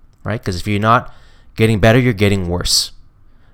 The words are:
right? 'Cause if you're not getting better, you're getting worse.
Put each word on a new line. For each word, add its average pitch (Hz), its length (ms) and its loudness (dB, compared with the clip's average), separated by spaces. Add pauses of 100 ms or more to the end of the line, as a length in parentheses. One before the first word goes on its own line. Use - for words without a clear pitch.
(240)
right? 104 180 -8
'Cause 92 140 -6
if 85 100 -8
you're 104 140 -2
not 117 320 0 (440)
getting 110 220 2
better, 113 200 4
you're 123 160 2
getting 98 340 0
worse. - 440 -2 (600)